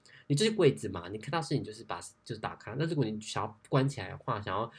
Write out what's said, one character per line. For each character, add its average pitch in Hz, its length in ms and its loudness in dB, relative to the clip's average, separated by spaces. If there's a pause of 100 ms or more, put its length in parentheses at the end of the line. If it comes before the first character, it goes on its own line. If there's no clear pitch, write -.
(260)
你 143 80 4
就 147 100 4
是 226 60 6
柜 175 240 8
子 107 140 -4
嘛， 90 200 -6
你 104 80 -6
看 110 140 -10
到 165 100 0
事 156 140 -2
情 113 80 0
就 104 100 -8
是 117 120 -14
把， 87 160 -6 (240)
就 120 100 -8
是 110 60 -10
打 87 160 -6
开。 - 220 -10
那 156 80 0
如 165 80 -4
果 139 100 2
你 107 160 -2
想 101 240 -4
要 107 240 -10
关 139 200 4
起 139 120 -4
来 92 100 -6
的 90 80 -10
话， 113 240 -2
想 101 120 -2
要 110 240 0